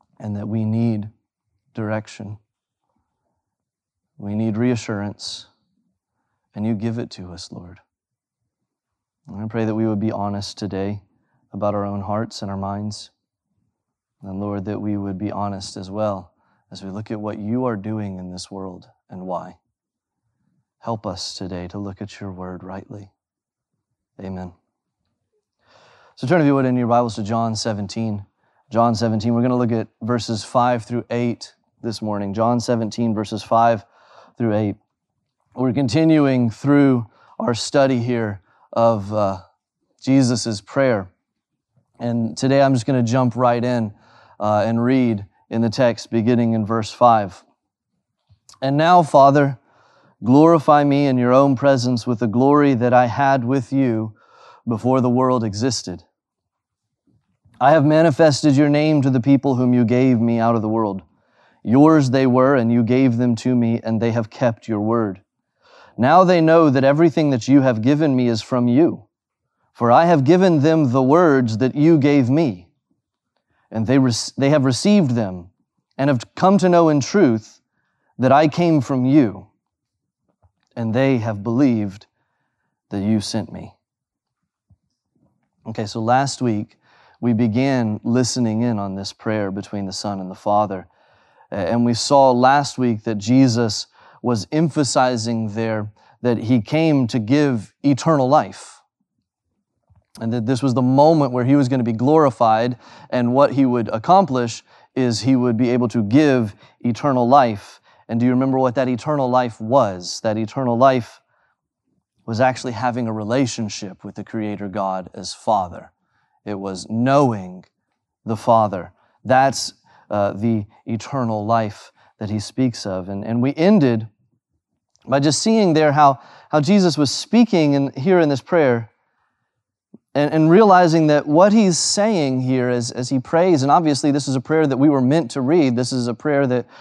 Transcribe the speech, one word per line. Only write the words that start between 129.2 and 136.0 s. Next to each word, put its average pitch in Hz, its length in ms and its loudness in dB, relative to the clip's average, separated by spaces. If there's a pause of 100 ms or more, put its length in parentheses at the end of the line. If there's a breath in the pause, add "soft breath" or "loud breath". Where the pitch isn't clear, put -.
and, 147 180 0
and 160 180 2
realizing 180 580 6
that 147 180 2
what 175 260 4
he's 202 240 4
saying 165 640 -2
here 127 300 0
as, 120 200 -2
as 127 200 -8
he 135 80 0
prays, 165 440 2
and 139 80 0
obviously 151 400 2
this 139 180 -2
is 131 60 0
a 131 60 -2
prayer 156 260 0
that 131 120 -2
we 143 100 4
were 139 140 2
meant 131 300 0
to 139 100 -6
read, 135 340 2
this 123 160 -2
is 123 140 -4